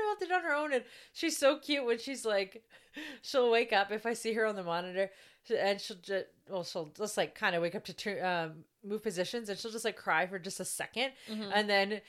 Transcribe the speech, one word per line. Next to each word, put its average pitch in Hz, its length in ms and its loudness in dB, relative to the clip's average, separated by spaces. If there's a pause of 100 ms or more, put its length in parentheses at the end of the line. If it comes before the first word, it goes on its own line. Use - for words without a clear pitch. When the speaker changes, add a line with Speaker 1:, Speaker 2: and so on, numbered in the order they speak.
Speaker 1:
of 415 60 2
left 415 100 -4
it 349 120 -2
on 359 160 2
her 294 60 2
own, 302 180 0
and 240 120 2 (260)
she's - 260 -4
so 285 220 4
cute 285 260 -2
when 233 120 2
she's, 254 260 -6
like, 202 400 0 (300)
<laughs> 294 280 -12
she'll 247 300 4
wake 233 220 4
up 202 180 4
if 214 140 -4
I 233 80 0
see 226 200 -2
her 220 120 2
on 214 100 0
the 190 80 -6
monitor. 180 460 0 (380)
Sh-, - 120 -2
and 196 220 2
she'll 208 160 -10
ju-, 190 260 -2 (260)
well, 185 140 -4
she'll 165 240 -6
just, 202 300 -6
like, 165 200 0
kinda 185 240 2
wake 170 140 0
up 214 100 -6
to 185 80 -10
turn, 196 300 -6
um, 165 420 -2 (180)
move 214 200 -6
positions, 208 460 -2
and 190 100 -4
she'll 226 120 -8
just, 226 140 -4
like, 214 120 -2
cry 170 300 2
for 190 120 -6
just 180 200 -8
a 185 60 -6
second, 254 480 -4 (160)
Speaker 2:
Mm-hmm. 214 240 -6
Speaker 1:
and 208 160 4
then 202 400 4